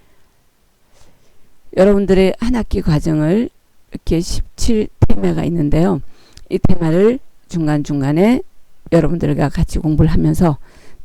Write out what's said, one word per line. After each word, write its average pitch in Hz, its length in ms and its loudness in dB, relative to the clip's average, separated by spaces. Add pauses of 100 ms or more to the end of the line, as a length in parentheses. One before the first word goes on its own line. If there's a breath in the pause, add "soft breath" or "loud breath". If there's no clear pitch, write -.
(1800 soft breath)
여러분들의 190 640 2
한 247 160 0
학기 208 260 -4
과정을 160 680 0 (420)
이렇게 170 300 -4
십칠 - 680 -2 (200)
테마가 165 380 4
있는데요. 156 560 -2 (480 soft breath)
이 190 100 -4
테마를 190 600 2 (300)
중간중간에 151 920 0 (500)
여러분들과 151 580 0
같이 - 300 -2
공부를 156 320 0
하면서 160 460 0 (460 soft breath)